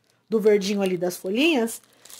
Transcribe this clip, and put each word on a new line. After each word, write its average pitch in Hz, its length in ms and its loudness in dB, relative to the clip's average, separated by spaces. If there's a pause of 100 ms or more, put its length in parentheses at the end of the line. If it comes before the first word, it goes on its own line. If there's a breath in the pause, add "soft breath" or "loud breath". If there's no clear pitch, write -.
(280)
do 220 100 0
verdinho 202 440 2
ali 185 160 0
das 180 180 -4
folhinhas. 233 640 -2 (400 loud breath)